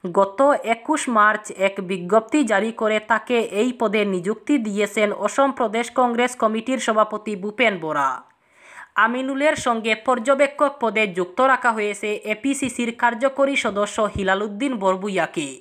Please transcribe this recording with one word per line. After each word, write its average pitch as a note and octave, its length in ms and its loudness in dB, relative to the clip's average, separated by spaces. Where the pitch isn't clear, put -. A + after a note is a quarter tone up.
গত G3 280 2
একুশ A#3 440 -2
মার্চ G#3+ 360 2
এক F#3+ 240 0
বিজ্ঞপ্তি G3 640 0
জারি A3 280 0
করে G#3+ 260 0
তাকে A#3 300 0
এই A3 220 0
পদে A3 320 0
নিযুক্তি G3+ 520 -2
দিয়েছেন G#3 520 0
অসম C4 320 2
প্রদেশ A#3 340 -2
কংগ্রেস B3 400 2
কমিটির A3+ 440 -2
সভাপতি G#3+ 560 0
ভূপেন G#3 440 0
বোরা। D3+ 300 -2
আমিনুলের C4 600 2
সঙ্গে A3+ 360 0
পর্যবেক্ষক C#4 760 2
পদে A3 280 0
যুক্ত F3+ 340 -4
রাখা B3+ 300 4
হয়েছে G#3 380 -4
এপিসিসির A#3+ 720 -2
কার্যকরী C4 580 2
সদস্য G3+ 420 -2
হিলালুদ্দিন G3+ 640 -2
বরবুইয়াকে। F#3 720 -2